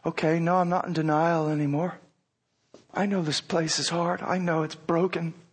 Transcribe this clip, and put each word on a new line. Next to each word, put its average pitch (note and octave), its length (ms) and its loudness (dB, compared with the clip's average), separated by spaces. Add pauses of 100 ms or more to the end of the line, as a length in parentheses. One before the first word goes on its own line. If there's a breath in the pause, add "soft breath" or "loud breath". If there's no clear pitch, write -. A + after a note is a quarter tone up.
Okay, E3 360 0
no, E3+ 160 2
I'm F3+ 120 2
not F3 180 0
in F3+ 60 -6
denial D#3 540 2
anymore. D3+ 540 -2 (920)
I G3+ 140 -2
know G3 160 0
this D3+ 180 0
place E3 380 0
is C#3 120 -2
hard. E3+ 300 0
I - 180 -2
know D#3+ 260 0
it's D#3 100 -8
broken. E3+ 580 -2 (200)